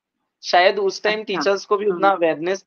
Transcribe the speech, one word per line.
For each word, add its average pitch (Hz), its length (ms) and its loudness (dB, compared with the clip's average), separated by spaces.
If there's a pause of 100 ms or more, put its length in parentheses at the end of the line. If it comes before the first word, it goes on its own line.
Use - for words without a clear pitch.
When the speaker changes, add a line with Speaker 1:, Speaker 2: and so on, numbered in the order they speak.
(420)
Speaker 1:
शायद 196 380 2
उस 190 240 -4
time 214 200 -2
Speaker 2:
अच्छा। - 0 -
Speaker 1:
टीचर्स 196 420 -2
को 214 100 0
भी 202 100 -2
Speaker 2:
हुँ। - 20 2
Speaker 1:
उतना 185 220 0
अवेयरनेस 170 560 -2